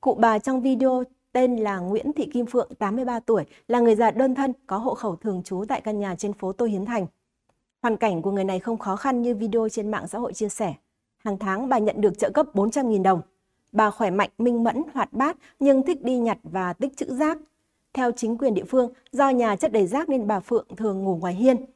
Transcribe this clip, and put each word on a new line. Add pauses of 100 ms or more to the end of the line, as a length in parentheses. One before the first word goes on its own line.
cụ
bà
trong
video (300)
tên
là
Nguyễn
Thị
Kim
Phượng,
tám
mươi
ba
tuổi, (240)
là
người
già
đơn
thân, (140)
có
hộ
khẩu
thường
trú
tại
căn
nhà
trên
phố
Tô
Hiến
Thành. (760)
Hoàn
cảnh
của
người
này
không
khó
khăn
như
video
trên
mạng
xã
hội
chia
sẻ. (420)
Hàng
tháng,
bà
nhận
được
trợ
cấp
bốn
trăm
nghìn
đồng. (520)
Bà
khỏe
mạnh,
minh
mẫn, (120)
hoạt
bát, (220)
nhưng
thích
đi
nhặt
và
tích
trữ
rác. (540)
Theo
chính
quyền
địa
phương, (200)
do
nhà
chất
đầy
rác
nên
bà
Phượng (100)
thường
ngủ
ngoài
hiên. (200)